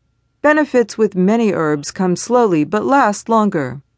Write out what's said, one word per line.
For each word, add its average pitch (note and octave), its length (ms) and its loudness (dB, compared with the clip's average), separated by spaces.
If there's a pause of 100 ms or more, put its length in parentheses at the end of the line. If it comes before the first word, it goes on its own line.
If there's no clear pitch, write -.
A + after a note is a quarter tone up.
(420)
Benefits A#3 560 0
with A3 160 0
many G3+ 380 2
herbs D3+ 400 -2
come F3+ 240 -2
slowly G#3 480 0
but G3+ 200 -4
last B3 440 0
longer. F3+ 540 -2 (160)